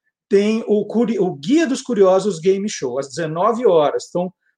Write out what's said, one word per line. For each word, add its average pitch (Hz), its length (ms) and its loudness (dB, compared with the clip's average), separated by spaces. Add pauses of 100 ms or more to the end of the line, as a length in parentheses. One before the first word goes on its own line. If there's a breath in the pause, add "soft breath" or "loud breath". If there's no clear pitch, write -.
(280)
tem 214 400 2
o 208 200 0
curi-, 214 320 0
o 180 160 -2
Guia 247 320 2
dos 247 140 -4
Curiosos 190 580 2
Game 196 280 0
Show, 131 300 -6
às 135 100 -6
dezenove 185 600 -2
horas. 156 420 2
Então, 180 240 -4 (240)